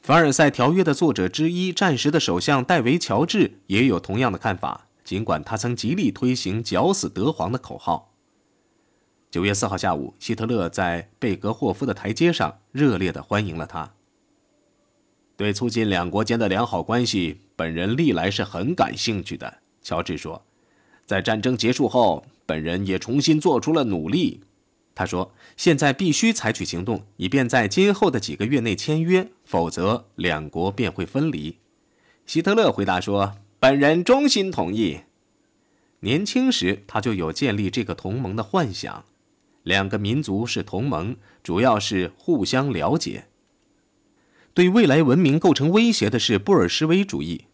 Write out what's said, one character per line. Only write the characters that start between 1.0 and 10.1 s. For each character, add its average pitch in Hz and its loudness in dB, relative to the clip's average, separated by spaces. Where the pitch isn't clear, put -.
者 92 0
之 156 0
一、 180 -2
战 165 2
时 143 2
的 156 2
首 87 0
相 135 2
戴 165 2
维· 127 2
乔 127 0
治 - 0
也 113 2
有 92 2
同 101 -4
样 123 0
的 92 -6
看 101 -4
法， - -8
尽 104 -6
管 - -2
他 113 -6
曾 120 -4
极 113 -4
力 175 0
推 127 -2
行 113 -4
绞 131 0
死 - -4
德 107 -2
皇 92 -4
的 127 -4
口 - -16
号。 - -4
九 85 -4
月 101 2
四 104 -2
号 95 -4
下 92 0
午， 71 -6